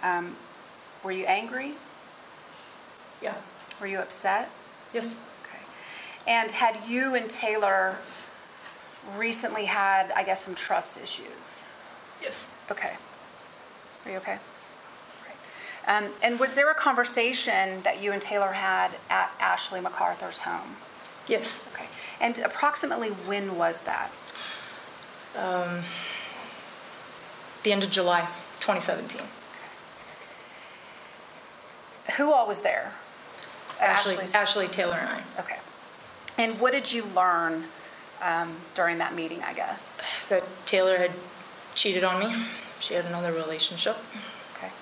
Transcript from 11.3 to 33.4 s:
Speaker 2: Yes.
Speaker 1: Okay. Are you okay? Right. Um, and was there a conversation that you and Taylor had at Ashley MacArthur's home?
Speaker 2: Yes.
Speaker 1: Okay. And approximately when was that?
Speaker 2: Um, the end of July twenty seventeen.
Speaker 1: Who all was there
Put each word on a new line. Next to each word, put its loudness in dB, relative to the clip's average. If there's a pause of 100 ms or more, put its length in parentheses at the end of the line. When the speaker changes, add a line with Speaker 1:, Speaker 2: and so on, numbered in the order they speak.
Speaker 2:
Yes. -6 (220)
Speaker 1:
Okay. -2 (1120)
Are -8
you -4
okay? -4 (880)
Right. 0
Um, -4 (100)
and 4
was 4
there 8
a 6
conversation 4
that 2
you 2
and 0
Taylor 2
had 4 (180)
at 4
Ashley 2
MacArthur's -2
home? -6 (520)
Speaker 2:
Yes. 0 (120)
Speaker 1:
Okay. -8 (340)
And 2
approximately 2
when -2
was 2
that? -2 (1200)
Speaker 2:
Um, 0 (1800)
the 6
end 6
of 0
July 6 (320)
twenty 2
seventeen. -2 (3000)
Speaker 1:
Who 6
all 8
was -2
there 2 (840)